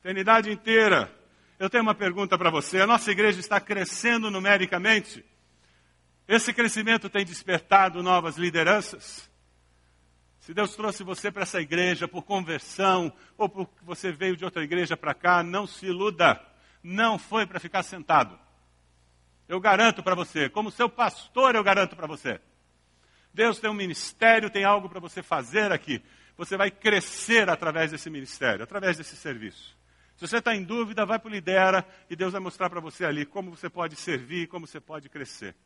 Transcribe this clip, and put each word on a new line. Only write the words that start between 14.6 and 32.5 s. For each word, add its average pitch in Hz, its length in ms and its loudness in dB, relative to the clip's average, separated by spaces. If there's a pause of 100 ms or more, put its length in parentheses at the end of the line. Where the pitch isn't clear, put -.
igreja 170 320 -2
para 151 200 -4
cá, 175 280 4
não 185 240 -4
se - 200 -14
iluda. 175 580 2 (380)
Não 202 360 0
foi 214 280 -2
para 180 120 -10
ficar 175 240 -4
sentado. 147 560 0 (1080)
Eu 180 100 -4
garanto 208 440 4
para 185 120 2
você, 156 360 -2
como 214 200 -4
seu 240 160 0
pastor 240 680 2
eu 214 100 2
garanto 196 320 2
para 165 100 -10
você. 135 340 -8 (920)
Deus 220 260 0
tem 220 120 -4
um 214 40 -8
ministério, 214 760 2
tem 196 140 -2
algo 202 220 2
para 180 140 -14
você 170 220 -14
fazer 170 500 -2
aqui. 143 300 -4 (340)
Você 185 220 -10
vai 196 120 0
crescer 208 760 0
através 160 440 -2
desse 160 180 -12
ministério, 127 540 -4
através 185 340 -4
desse 156 180 -18
serviço. 117 580 -14 (420)
Se 175 120 -12
você 226 120 -2
tá 226 140 -2
em 196 80 -6
dúvida, 214 440 -4
vai 220 120 -2
pro 220 100 -12
Lidera 190 560 2 (240)
e 175 60 -12
Deus 180 180 -6
vai 196 80 -8
mostrar 180 300 -6